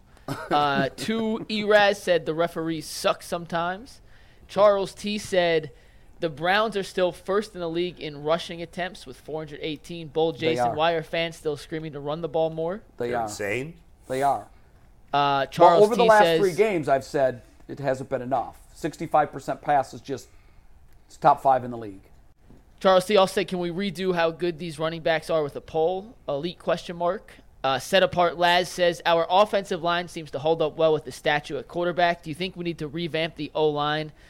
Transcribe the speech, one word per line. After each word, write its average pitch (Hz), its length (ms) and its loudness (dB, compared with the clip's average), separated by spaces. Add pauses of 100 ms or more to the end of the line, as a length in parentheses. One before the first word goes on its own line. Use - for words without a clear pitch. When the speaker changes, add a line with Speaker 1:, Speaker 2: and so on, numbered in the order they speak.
(260)
Speaker 1:
<laughs> - 240 -8
Speaker 2:
Uh, 143 460 2
two, 220 540 -4
Eraz 208 480 4
said, 175 280 0
"The 160 80 -2
referees 165 520 -4
suck - 360 -2
sometimes." 175 760 -6 (480)
Charles 196 460 4
T 208 240 -6
said, 170 540 2 (500)
"The 170 80 -2
Browns 185 480 0
are 196 60 -2
still 180 280 0
first 202 420 -4
in 180 60 -12
the 170 100 -6
league 170 300 -4
in 147 240 -12
rushing 170 380 -2
attempts 175 440 -10
with 123 140 -16
four 156 220 -10
hundred 147 200 -14
eighteen." 160 460 -10
Bull 160 240 0
Speaker 3:
They 156 80 -8
Speaker 2:
Jason, 123 280 0
Speaker 3:
are. 113 80 -2
Speaker 2:
why 165 180 2
are 160 100 -2
fans 165 320 -4
still 147 220 -6
screaming 156 340 -10
to 143 80 -12
run 151 220 -6
the 165 80 -4
ball 160 200 2
more? 165 320 -6 (160)
Speaker 3:
They 120 120 -4
Speaker 1:
They're 120 80 -2
Speaker 3:
are. 117 60 -2
Speaker 1:
insane. 110 500 -4 (340)
Speaker 3:
They 131 160 -2
are. 123 200 0 (680)
Speaker 2:
Uh, 143 300 2
Speaker 3:
Well, 135 40 -4
Speaker 2:
Charles - 360 6
Speaker 3:
over 214 140 4
the 240 60 4
Speaker 2:
T 226 60 6
Speaker 3:
last 214 140 8
Speaker 2:
says, 165 160 4
Speaker 3:
three 190 140 2
games, 180 340 0
I've 135 160 2
said 127 380 -2 (260)
it 131 120 -12
hasn't 135 300 -4
been 127 120 2
enough. 123 340 -2 (180)
Sixty-five - 600 0
percent 139 280 -8
pass 143 320 0
is 131 60 -14
just, 127 300 -10 (800)
it's - 100 -20
top 147 240 4
five 131 240 2
in 123 60 -8
the 120 60 -10
league. 104 260 -14 (760)
Speaker 2:
Charles 185 260 6
T 214 120 4
also 185 160 6
said, 190 160 -2
"Can 185 100 -4
we 175 120 -4
redo 180 440 -2
how 165 160 2
good 165 280 -4
these 160 200 -10
running 160 220 -4
backs 160 280 0
are 160 140 2
with 143 140 -6
a 120 40 -10
poll? 185 540 -2 (140)
Elite 147 300 -6
question 175 360 -4
mark." 175 380 -4 (300)
Uh, 135 160 0
Set 185 240 2
Apart 175 340 2
Laz 175 300 4
says, 175 380 0
"Our 165 240 4
offensive 196 520 2
line 170 280 -2
seems 160 220 -14
to - 80 -6
hold 156 220 2
up 151 140 -2
well 160 160 4
with 151 140 0
the 131 80 -12
statue 147 440 -2
at 127 120 -12
quarterback. 175 520 0
Do - 80 -12
you 151 60 -8
think 180 220 -8
we 175 80 -8
need 170 140 -6
to 151 100 -8
revamp 160 480 -6
the 147 180 -10
O-line 151 560 0 (180)